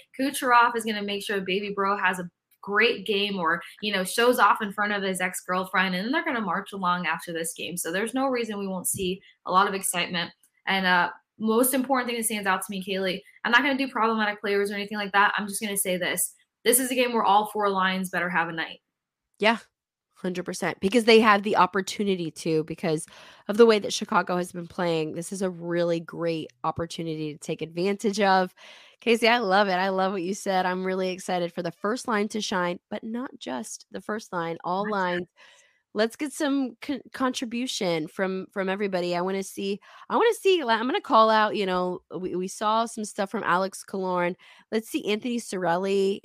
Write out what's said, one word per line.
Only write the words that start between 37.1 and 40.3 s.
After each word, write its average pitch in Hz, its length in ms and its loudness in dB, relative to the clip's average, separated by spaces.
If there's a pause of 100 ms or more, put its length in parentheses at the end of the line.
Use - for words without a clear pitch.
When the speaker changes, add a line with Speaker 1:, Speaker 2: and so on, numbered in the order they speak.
Speaker 2:
contribution 233 960 -2
from, 190 420 -4
from 190 160 -4
everybody. 185 480 -2
I 175 60 0
wanna 190 200 -2
see, 196 380 -6 (300)
I 220 80 2
wanna 440 160 4